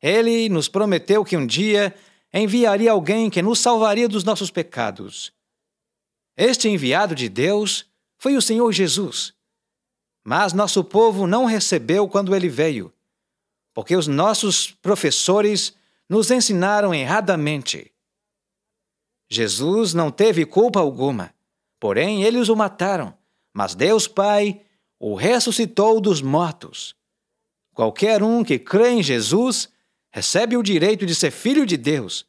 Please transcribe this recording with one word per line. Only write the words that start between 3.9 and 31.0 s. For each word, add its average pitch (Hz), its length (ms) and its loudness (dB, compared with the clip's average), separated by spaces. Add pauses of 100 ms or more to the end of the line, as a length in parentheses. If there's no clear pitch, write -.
dos 202 160 -4
nossos 196 260 -2
pecados. 107 800 -8 (1040)
Este 233 320 2
enviado 170 480 0
de 123 140 -6
Deus 185 560 -2 (320)
foi 277 180 0
o 254 60 2
Senhor 226 320 2
Jesus. 175 600 -2 (880)
Mas 170 300 0
nosso 190 320 0
povo 202 420 2
não 220 200 2
recebeu 190 640 0
quando 196 260 0
ele 185 140 0
veio, 127 440 -4 (800)
porque 113 220 -4
os 165 120 0
nossos 185 640 0
professores 196 1040 0 (360)
nos 208 200 0
ensinaram 208 640 0
erradamente." 151 960 -2 (1400)
Jesus 135 640 -2
não 165 180 0
teve 180 340 2
culpa 208 360 2
alguma, 127 520 -2 (460)
porém 151 440 0
eles 226 260 2
o 226 60 4
mataram, 190 600 -2 (360)
mas 101 200 -4
Deus 196 360 2
Pai 208 500 0 (440)
o 104 120 -4
ressuscitou 220 840 2
dos 185 220 0
mortos. 147 720 -4 (800)
Qualquer 190 480 2
um 226 220 2
que 139 160 0
crê 226 320 2
em 233 100 2
Jesus 143 680 0 (440)
recebe 214 440 -2
o 240 60 0
direito 202 460 0